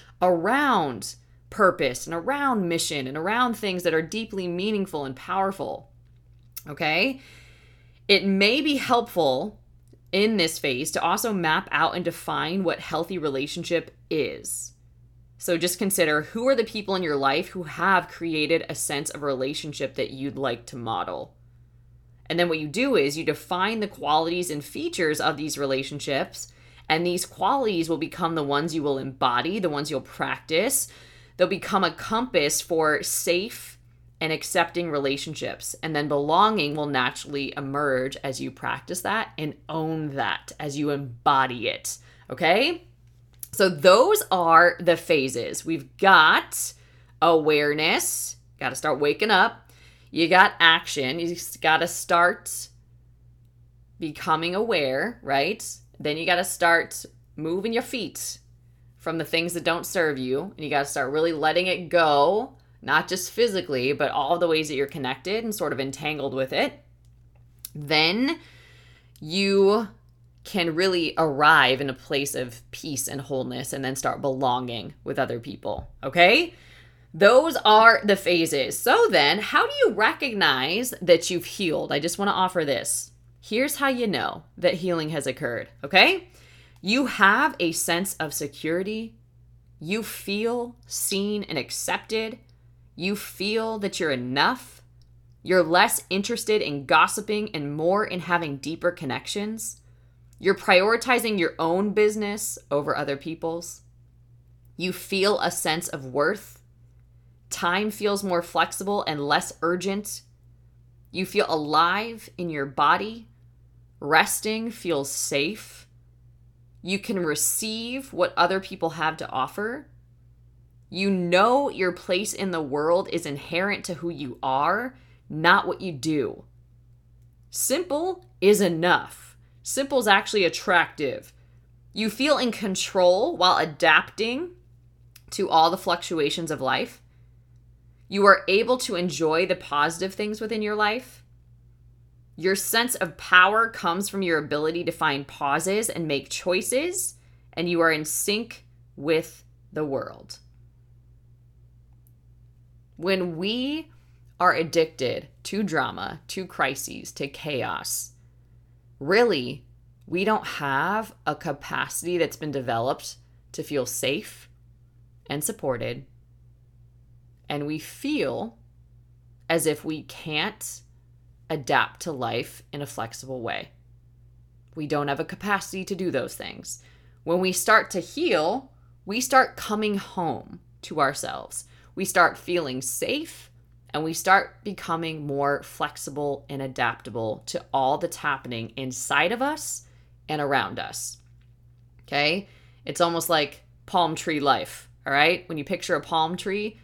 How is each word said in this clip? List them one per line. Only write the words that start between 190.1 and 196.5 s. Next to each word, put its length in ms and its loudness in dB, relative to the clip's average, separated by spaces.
and 120 -2
around 380 -2
us. 380 -10
Okay? 440 -2
It's 160 -2
almost 260 0
like 340 0
palm 280 0
tree 240 -4
life, 500 0
all 60 -4
right? 380 4
When 80 -8
you 80 -6
picture 300 -2
a 60 0
palm 360 0
tree, 460 -6